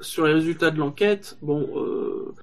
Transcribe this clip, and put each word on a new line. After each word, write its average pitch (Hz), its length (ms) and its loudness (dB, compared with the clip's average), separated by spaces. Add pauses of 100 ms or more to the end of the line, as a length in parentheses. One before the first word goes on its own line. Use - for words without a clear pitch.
sur - 240 -2
les 151 80 6
résultats 160 380 4
de 156 80 -4
l'enquête, 202 600 0
bon, 147 240 0 (120)
euh, - 640 -4